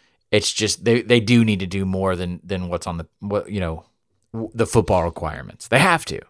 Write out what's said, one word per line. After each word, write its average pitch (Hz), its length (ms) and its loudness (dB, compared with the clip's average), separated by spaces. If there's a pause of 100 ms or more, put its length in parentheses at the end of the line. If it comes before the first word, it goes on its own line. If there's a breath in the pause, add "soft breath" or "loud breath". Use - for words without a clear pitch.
(300 soft breath)
It's 104 200 2
just 104 340 -2
they, 117 180 4
they 120 180 4
do 113 240 6
need 104 160 2
to 95 60 -6
do 95 180 -4
more 95 320 0
than, 90 260 -6
than 92 260 -6
what's 87 180 -6
on 87 100 -6
the, 80 100 -8 (140)
what, 101 300 -4
you 101 100 -4
know, 82 240 -6 (480)
w-, 113 220 -8
the 117 100 0
football 98 400 2
requirements. 73 640 -8
They 131 120 4
have 170 260 2
to, - 240 -8